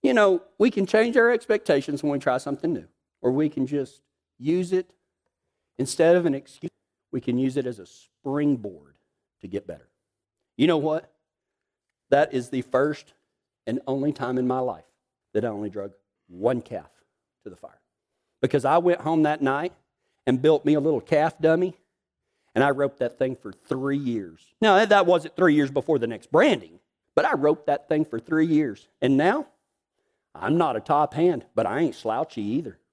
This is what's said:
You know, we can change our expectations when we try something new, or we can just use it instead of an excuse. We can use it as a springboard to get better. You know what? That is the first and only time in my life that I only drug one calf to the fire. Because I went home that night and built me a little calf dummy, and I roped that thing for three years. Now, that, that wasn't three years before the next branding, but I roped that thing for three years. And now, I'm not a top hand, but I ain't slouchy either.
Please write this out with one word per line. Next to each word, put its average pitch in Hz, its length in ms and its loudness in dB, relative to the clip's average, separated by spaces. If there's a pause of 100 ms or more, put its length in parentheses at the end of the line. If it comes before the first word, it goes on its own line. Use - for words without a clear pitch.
You 262 100 2
know, 202 300 4 (160)
we 226 100 4
can 196 160 -2
change 226 320 2
our 233 140 4
expectations 156 720 -2
when 147 80 0
we 143 80 -2
try 131 180 0
something 143 340 -4
new, - 160 -6 (340)
or 127 100 0
we 147 180 0
can 139 160 -4
just 139 360 -6 (360)
use 175 360 -2
it 185 180 -4 (880)
instead 160 380 2
of 175 100 0
an 143 100 0
excuse. - 360 -12 (400)
We 120 100 -6
can 123 160 -2
use 131 200 -2
it 131 80 -4
as 120 140 -10
a 90 60 -20
springboard 113 1080 -6 (460)
to 101 60 -18
get 95 180 -8
better. 76 220 -16 (680)
You 139 100 4
know 165 100 2
what? 156 340 -4 (960)
That 143 240 2
is 123 160 -4
the 127 140 -4
first 143 500 -2 (520)
and 117 220 -6
only 139 240 -4
time 123 260 -6
in 127 100 -2
my 127 120 -2
life 117 240 -6 (500)
that 107 120 -2
I 117 40 -2
only 104 200 -8
drug 101 240 -10 (340)
one 107 340 -2
calf 95 280 -14 (540)
to 110 60 -16
the 87 60 -20
fire. - 240 -20 (640)
Because 131 240 0
I 147 120 4
went 175 240 2
home 156 220 2
that 151 180 0
night 139 320 -2 (520)
and 127 160 0
built 151 240 4
me 147 80 4
a 151 60 2
little 143 220 -2
calf 151 380 0
dummy, 165 360 2 (800)
and 131 80 2
I 143 80 2
roped 139 280 -2
that 120 200 -4
thing 131 160 -2
for 101 160 -16
three 139 460 -4
years. 110 440 -6 (200)
Now, 214 140 4
that, 208 140 4
that 202 160 6
wasn't 170 300 0
three 165 180 4
years 143 160 2
before 139 300 -2
the 117 80 -2
next 113 240 -12
branding, 143 480 2 (340)
but - 120 0
I - 80 0
roped 151 340 0
that 143 200 -2
thing 156 160 0
for 151 160 -6
three 160 280 0
years. 151 400 -2 (140)
And 135 140 2
now, 196 320 2 (840)
I'm 104 240 -2
not 151 180 0
a 107 60 -4
top 147 320 0
hand, 160 320 0 (100)
but 110 100 0
I 113 160 -2
ain't 156 140 -2
slouchy 117 460 -6
either. 117 380 -6 (140)